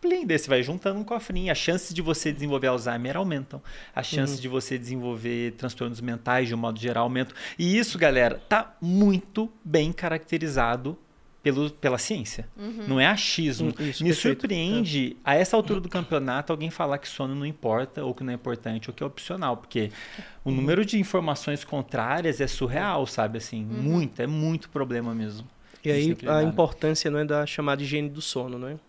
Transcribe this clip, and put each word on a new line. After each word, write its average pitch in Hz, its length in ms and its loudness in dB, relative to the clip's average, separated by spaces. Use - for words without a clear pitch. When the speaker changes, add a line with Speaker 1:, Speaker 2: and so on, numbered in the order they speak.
Speaker 1:
plim, 349 240 2
daí 160 140 4
você - 100 -8
vai 127 140 6
juntando 185 360 -2
um 214 40 -6
cofrinho. 185 480 -2
As 143 80 0
chances 180 340 0
de 170 80 -4
você 156 320 0
desenvolver 143 320 0
Alzheimer 123 500 0
aumentam. 147 460 -2
As 127 120 -4
chances 139 300 0
Speaker 2:
Uhum. 123 40 -8
Speaker 1:
de 127 60 -6
você 127 280 -2
desenvolver 120 760 -4
transtornos 120 500 -6
mentais, 123 460 0
de 113 80 -2
um - 20 -2
modo 113 220 -2
geral, 117 240 0
aumentam. 127 320 0
E 175 180 4
isso, 220 220 0
galera, 127 500 6
tá 214 320 2
muito 196 680 4
bem 156 300 4
caracterizado 151 1040 0
pelo, 143 280 4
pela 123 280 0
ciência. 131 480 -4
Speaker 3:
Uhum. 214 300 -10
Speaker 1:
Não 135 120 2
é 135 80 8
achismo. 156 600 2
Speaker 2:
Hum, - 200 -4
isso, 135 140 -4
Speaker 1:
Me 170 60 4
Speaker 2:
perfeito. 202 300 2
Speaker 1:
surpreende, 170 840 0
a 139 120 4
essa 185 200 4
altura 214 240 2
do 175 100 -6
campeonato, 143 640 -2
alguém 156 180 -4
falar 143 280 -2
que - 80 -14
sono 135 280 -4
não 143 100 -4
importa, 135 580 -2
ou 127 120 -2
que - 80 -10
não 127 80 -4
é 123 40 -4
importante, 120 540 -6
ou 117 60 -10
que - 80 -8
é - 20 -4
opcional, 143 520 -4
porque 107 340 -4
o 135 60 -4
Speaker 2:
Uhum. 135 60 2
Speaker 1:
número 151 300 2
de 208 140 0
informações 151 640 0
contrárias 139 800 -2
é 135 60 0
surreal, 143 600 0
sabe? 110 300 -2
Assim, 110 260 -8
Speaker 3:
Uhum. 113 180 -4
Speaker 1:
muito, 151 400 0
é 120 60 0
muito 156 420 -2
problema 120 460 -2
mesmo. 110 320 -6
Speaker 2:
E 151 80 -2
Speaker 1:
A - 40 4
gente 143 60 4
Speaker 2:
aí, 151 80 4
Speaker 1:
tem 170 60 2
que - 120 -12
Speaker 2:
a - 60 -4
Speaker 1:
lidar, 156 100 4
né? 160 60 4
Speaker 2:
importância, 156 640 2
não 147 80 0
é, 151 60 0
da 147 220 0
chamada 143 360 0
higiene 147 260 -2
do 147 120 -10
sono, 127 380 -4
não 127 80 -8
é? 147 80 -10